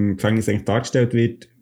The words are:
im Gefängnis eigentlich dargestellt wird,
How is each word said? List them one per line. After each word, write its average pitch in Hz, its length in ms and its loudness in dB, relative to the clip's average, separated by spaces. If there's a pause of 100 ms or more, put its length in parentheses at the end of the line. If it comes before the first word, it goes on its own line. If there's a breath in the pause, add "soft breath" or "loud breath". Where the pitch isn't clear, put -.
im 98 80 -2
Gefängnis 110 320 0
eigentlich 101 160 -2
dargestellt 120 480 0
wird, 117 340 0 (140)